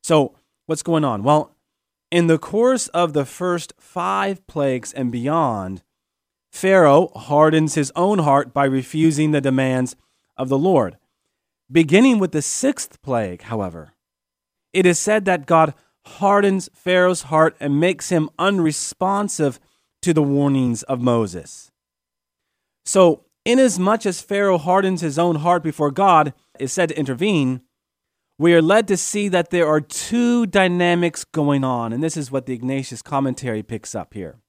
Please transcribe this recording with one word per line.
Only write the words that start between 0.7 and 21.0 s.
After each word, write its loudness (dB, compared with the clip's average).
going -2
on? -4
Well, 0
in 2
the 2
course 0
of -2
the -2
first -6
five -6
plagues -4
and -6
beyond, -4
Pharaoh 4
hardens 0
his -2
own 0
heart 0
by 0
refusing 0
the 2
demands -2
of -6
the 0
Lord. 2
Beginning 4
with 0
the -2
sixth -6
plague, -4
however, -8
it 0
is 4
said -2
that -2
God 4
hardens 0
Pharaoh's 0
heart 2
and -2
makes 0
him 0
unresponsive -2
to 0
the 4
warnings 0
of -6